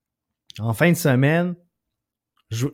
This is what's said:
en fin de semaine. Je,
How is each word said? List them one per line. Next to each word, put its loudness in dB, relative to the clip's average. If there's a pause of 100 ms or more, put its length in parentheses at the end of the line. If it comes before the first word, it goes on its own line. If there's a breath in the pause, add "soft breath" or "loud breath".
(600)
en -4
fin 2
de 2
semaine. 0 (920)
Je, -4